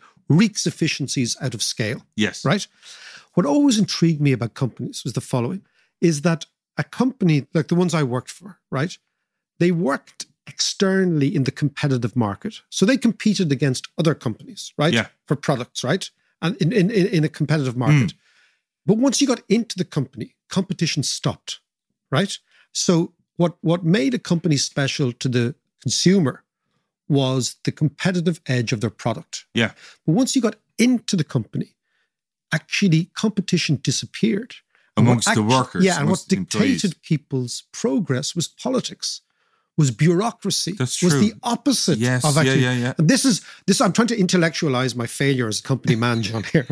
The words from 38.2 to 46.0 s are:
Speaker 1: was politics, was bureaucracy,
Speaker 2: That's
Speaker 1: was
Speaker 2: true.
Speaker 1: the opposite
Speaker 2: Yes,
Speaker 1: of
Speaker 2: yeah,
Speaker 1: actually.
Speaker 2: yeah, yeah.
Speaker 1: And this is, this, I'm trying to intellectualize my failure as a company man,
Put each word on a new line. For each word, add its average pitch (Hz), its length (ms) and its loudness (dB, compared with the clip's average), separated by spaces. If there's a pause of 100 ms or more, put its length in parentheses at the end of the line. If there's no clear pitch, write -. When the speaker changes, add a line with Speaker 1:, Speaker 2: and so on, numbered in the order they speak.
Speaker 1:
was 170 120 -4
politics, - 720 -6 (540)
was 147 140 4
bureaucracy, 175 800 0
Speaker 2:
That's 131 300 -4
Speaker 1:
was 175 120 4
Speaker 2:
true. 139 60 4
Speaker 1:
the 208 120 4 (100)
opposite 233 560 0
Speaker 2:
Yes, 123 260 0
Speaker 1:
of 147 100 2
Speaker 2:
yeah, 156 60 4
Speaker 1:
actually. 131 220 4
Speaker 2:
yeah, 123 120 2
yeah. 123 220 -2
Speaker 1:
And 156 120 4
this 254 160 4
is, 240 180 2 (240)
this, 196 140 4
I'm 208 120 4
trying 233 160 2
to 233 100 -2
intellectualize 160 760 0
my 120 120 -4
failure 131 420 0
as 104 100 -4
a - 60 -10
company 123 320 0
man, 117 260 0